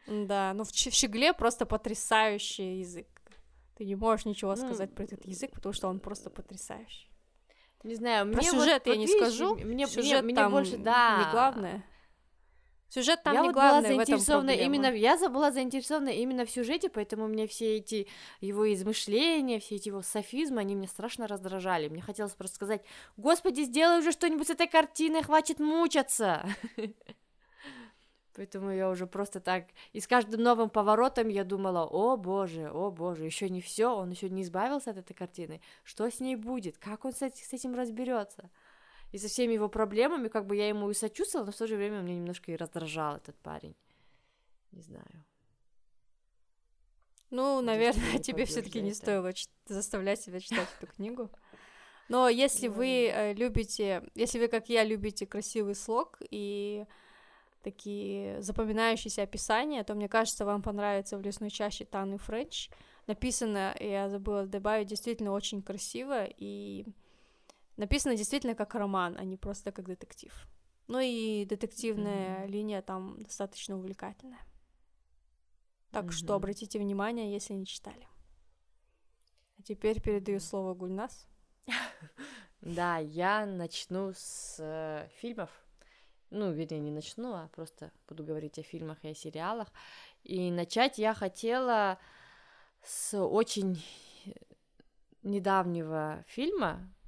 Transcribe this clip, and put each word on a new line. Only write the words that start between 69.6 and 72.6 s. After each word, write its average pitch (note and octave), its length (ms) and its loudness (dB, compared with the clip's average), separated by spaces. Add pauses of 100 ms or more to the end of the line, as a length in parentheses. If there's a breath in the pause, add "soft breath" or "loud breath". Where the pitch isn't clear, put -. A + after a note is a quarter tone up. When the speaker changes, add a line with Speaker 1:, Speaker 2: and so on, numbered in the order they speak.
Speaker 1:
как F#3 140 -14
детектив. - 460 -14 (560)
Ну B3 120 -2
и A3 440 0
детективная G3+ 1000 -4
Speaker 2:
Мгм. - 0 -
Speaker 1:
линия G3+ 360 -4